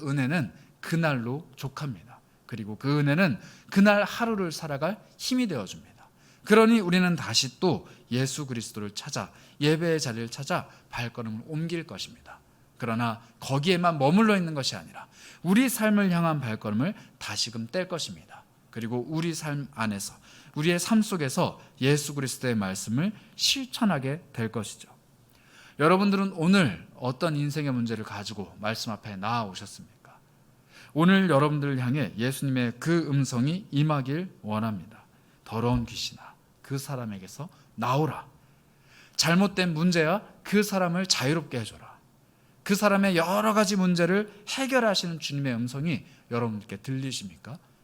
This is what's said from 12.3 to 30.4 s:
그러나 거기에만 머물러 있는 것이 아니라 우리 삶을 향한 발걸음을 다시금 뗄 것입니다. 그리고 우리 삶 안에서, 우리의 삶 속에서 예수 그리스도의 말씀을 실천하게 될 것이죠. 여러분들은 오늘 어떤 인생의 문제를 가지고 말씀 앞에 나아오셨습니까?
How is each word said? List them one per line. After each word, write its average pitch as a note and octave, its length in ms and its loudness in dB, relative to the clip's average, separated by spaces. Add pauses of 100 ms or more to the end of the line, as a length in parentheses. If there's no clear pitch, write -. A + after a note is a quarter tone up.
그러나 A#2 440 -2 (200)
거기에만 E3+ 560 2
머물러 G3 400 6
있는 E3 160 -2
것이 B2+ 240 -4
아니라 - 300 -16 (360)
우리 G3+ 240 4
삶을 G#3 440 2
향한 E3 280 2
발걸음을 A#2 540 -2 (240)
다시금 A2+ 500 -6
뗄 F3+ 220 -4
것입니다. G#2 540 -10 (260)
그리고 A#2 400 -4
우리 E3 240 -2
삶 D3 400 -8
안에서, G#2+ 420 -4 (400)
우리의 E3+ 240 2
삶 A3 220 4
속에서 D3+ 580 -2 (220)
예수 D3 320 2
그리스도의 C3 420 -4
말씀을 A2 560 -2 (240)
실천하게 F3 880 -2 (100)
될 A2+ 180 -4
것이죠. - 360 -8 (920)
여러분들은 F#3+ 560 4
오늘 D#3 600 4
어떤 D3 400 -2
인생의 D3 360 -2
문제를 A#2 320 -2
가지고 G2+ 560 -10
말씀 A2 320 -4
앞에 G#2 240 -10
나아오셨습니까? G#2 1000 -8 (760)